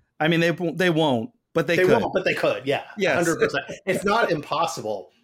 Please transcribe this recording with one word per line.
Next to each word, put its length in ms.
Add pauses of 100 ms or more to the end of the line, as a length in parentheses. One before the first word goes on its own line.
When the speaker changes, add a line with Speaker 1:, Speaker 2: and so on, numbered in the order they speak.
(200)
Speaker 1:
I 80
mean, 120
they, 120
they 380
won't, 420 (220)
but 140
they 100
Speaker 2:
They 80
Speaker 1:
could. 160
Speaker 2:
won't, 120
but 120
they 80
could, 320
yeah. 180 (140)
Speaker 1:
Yes. 180
Speaker 2:
Hundred 240
percent. 240 (220)
It's 200
not 260
impossible. 800 (140)